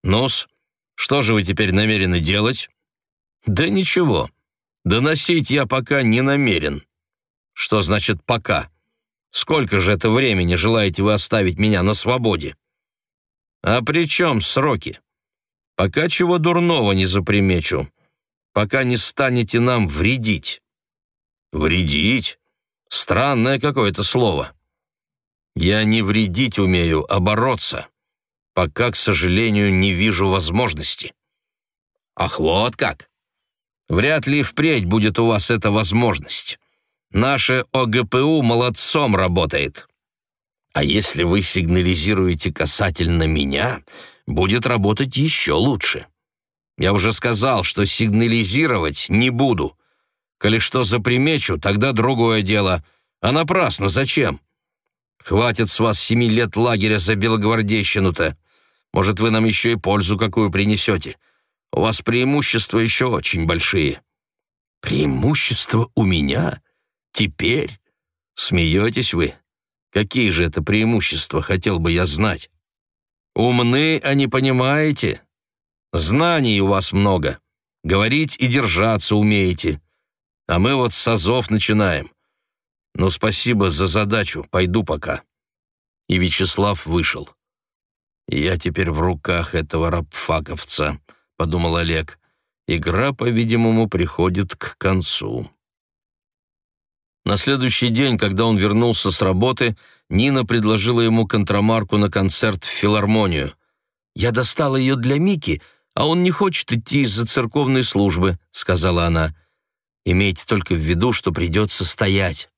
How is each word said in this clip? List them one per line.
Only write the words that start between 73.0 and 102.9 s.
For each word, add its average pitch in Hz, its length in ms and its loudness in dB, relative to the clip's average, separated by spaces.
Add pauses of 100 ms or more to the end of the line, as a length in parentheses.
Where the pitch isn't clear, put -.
"Умны, 123 720 2
а 139 100 0
не 139 140 2
понимаете? 135 920 0 (720)
Знаний 120 680 2
у 95 60 2
вас 98 240 0
много. 95 480 0 (440)
Говорить 113 540 0
и 131 100 0
держаться 110 680 0
умеете. 95 640 0 (640)
А 87 120 0
мы 123 160 2
вот 123 160 0
с - 160 0
азов 113 420 0
начинаем. 101 640 0 (840)
Ну, 95 160 0
спасибо 101 600 0
за 85 180 0
задачу, 104 600 -2
пойду 92 340 0
пока". 76 400 -6 (840)
И 95 80 0
Вячеслав 95 680 0
вышел. 82 440 -4 (960)
"Я 85 300 -2
теперь 85 340 -4
в 76 80 -4
руках 85 560 -4
этого 80 340 -2
рабфаковца", 78 1080 -6 (420)
подумал 85 360 -2
Олег. 82 420 -4 (480)
"Игра, 87 460 -2
по-видимому, 113 760 2
приходит 90 640 -2
к - 220 -12
концу". - 720 -2 (1800)
На 98 100 0
следующий 127 540 0
день, 120 300 0
когда 101 260 0
он 113 120 2
вернулся 107 520 2
с 87 140 0
работы, 110 520 0 (340)
Нина 127 360 2
предложила 110 560 2
ему 113 240 4
контрамарку 104 720 0
на 101 140 2
концерт 98 520 0
в - 40 -8
филармонию. 101 840 0 (640)